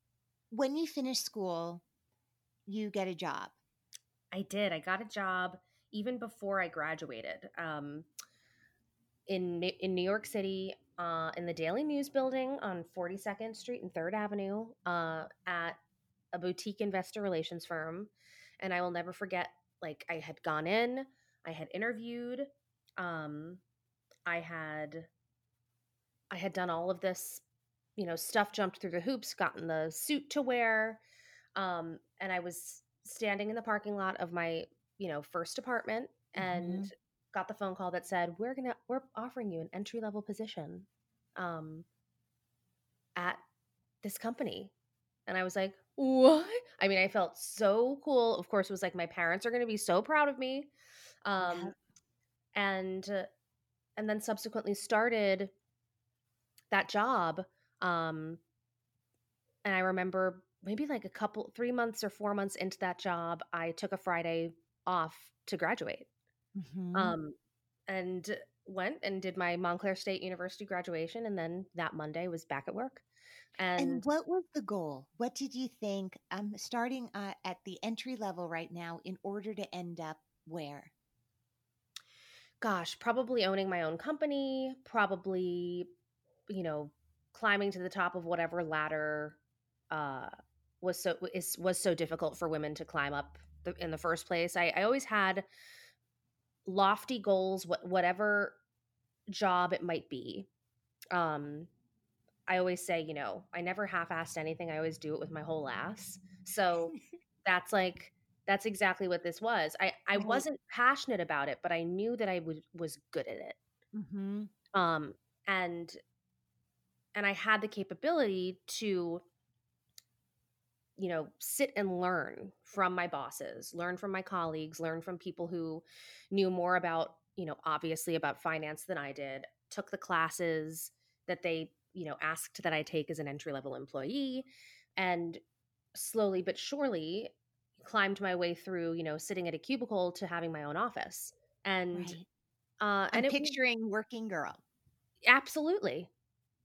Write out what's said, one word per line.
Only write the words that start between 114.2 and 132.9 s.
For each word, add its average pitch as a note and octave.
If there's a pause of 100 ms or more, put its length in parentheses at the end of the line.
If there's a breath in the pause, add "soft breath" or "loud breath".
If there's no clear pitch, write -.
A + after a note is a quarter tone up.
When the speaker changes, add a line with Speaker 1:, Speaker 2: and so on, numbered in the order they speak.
Speaker 2:
Um, E3 (320)
and, F3 (1200)
and G#3
I G3+
had G#3+
the G#3+
capability G3 (200)
to, F3 (1700)
you F#3+
know, D#3+ (100)
sit -
and F#3+
learn F3+ (140)
from F3+
my F3
bosses, -
learn F3
from G3
my F#3+
colleagues, D#3+
learn E3
from F3
people E3+
who E3 (480 loud breath)
knew G3
more F3+
about, E3 (220)
you F3+
know, D3+
obviously D#3+
about C#3+
finance D#3
than F3+
I C#3
did, C3+ (260)
took -
the G3
classes D#3+ (380)
that F3
they, D#3+ (240)
you F3
know, D3
asked -
that E3
I D#3
take D#3